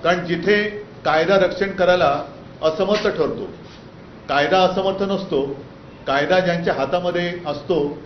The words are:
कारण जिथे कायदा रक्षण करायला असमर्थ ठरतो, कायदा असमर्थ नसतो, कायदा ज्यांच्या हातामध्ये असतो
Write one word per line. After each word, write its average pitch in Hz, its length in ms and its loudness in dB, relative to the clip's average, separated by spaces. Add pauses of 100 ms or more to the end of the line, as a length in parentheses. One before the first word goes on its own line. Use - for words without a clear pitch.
कारण 175 220 2
जिथे 175 360 2 (420)
कायदा 160 340 4
रक्षण 190 320 0
करायला 180 420 4 (500)
असमर्थ 190 460 0
ठरतो, 147 420 -4 (760)
कायदा 151 320 4
असमर्थ 190 420 0
नसतो, 185 420 -2 (640)
कायदा 147 340 2
ज्यांच्या 170 340 0
हातामध्ये 175 580 -2 (140)
असतो 143 600 -2